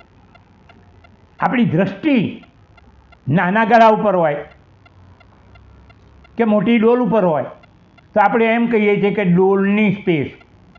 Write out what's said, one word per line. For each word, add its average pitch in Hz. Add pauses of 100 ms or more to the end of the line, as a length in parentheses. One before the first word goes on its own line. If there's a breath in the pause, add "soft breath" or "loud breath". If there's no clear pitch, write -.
(1400)
આપણી 262
દ્રષ્ટિ 196 (880)
નાના 185
ગળા 226
ઉપર 214
હોય 160 (2000)
કે 233
મોટી 214
ડોલ 240
ઉપર 208
હોય, 147 (720)
તો 214
આપણે 226
એમ 233
કહીએ 214
છીએ 202
કે 208
ડોલની 196
સ્પેસ, 160 (520)